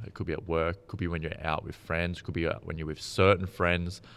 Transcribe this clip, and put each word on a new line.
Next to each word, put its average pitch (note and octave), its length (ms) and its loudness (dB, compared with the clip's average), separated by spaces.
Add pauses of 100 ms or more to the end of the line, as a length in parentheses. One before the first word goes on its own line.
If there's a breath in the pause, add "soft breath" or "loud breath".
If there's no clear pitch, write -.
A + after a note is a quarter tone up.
it G2+ 80 -14
could - 140 -4
be E2+ 60 -2
at - 140 -6
work, E2 280 2
it - 120 -20
could F2+ 120 -8
be F2 80 0
when E2+ 140 -2
you're D#2+ 200 -6
out D#2 220 -2
with E2 120 -8
friends, E2+ 440 -2
it - 40 -16
could - 100 -6
be E2 120 0
out - 200 -2
when E2 120 -6
you're D#2 100 -4
with D#2 120 -6
certain F#2+ 460 4
friends, F2 560 0 (140 loud breath)